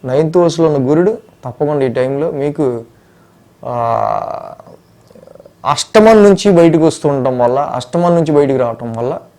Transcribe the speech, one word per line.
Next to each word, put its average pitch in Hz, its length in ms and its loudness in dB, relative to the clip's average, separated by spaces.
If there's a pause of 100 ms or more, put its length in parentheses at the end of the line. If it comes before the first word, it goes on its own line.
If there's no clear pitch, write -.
నైన్త్ 156 320 0
హౌస్లో 165 360 2
ఉన్న 135 160 -2
గురుడు 180 280 0 (280)
తప్పకుండా 143 400 -4
ఈ 127 40 -2
టైంలో 135 420 -4
మీకు, 143 520 -4 (800)
ఆ, 117 920 -6 (1080)
అష్టమం 214 580 4
నుంచి 202 280 4
బయటకు 165 360 4
వస్తూ 151 220 -2
ఉండటం 131 300 -4
వల్ల, 120 200 0
అష్టమం 170 560 -2
నుంచి 160 160 0
బయటకు 143 260 2
రావటం 117 360 -6
వల్ల 123 260 -6 (200)